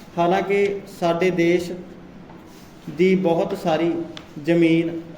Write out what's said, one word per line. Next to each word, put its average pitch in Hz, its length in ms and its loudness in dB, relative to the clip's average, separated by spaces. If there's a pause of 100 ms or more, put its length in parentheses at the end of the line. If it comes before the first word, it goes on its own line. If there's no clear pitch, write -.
(180)
ਹਾਲਾਂਕਿ 196 640 0 (180)
ਸਾਡੇ 170 300 0
ਦੇਸ਼ 170 420 0 (1300)
ਦੀ 185 180 4
ਬਹੁਤ 170 420 0
ਸਾਰੀ 165 360 0 (500)
ਜ਼ਮੀਨ 165 580 2 (160)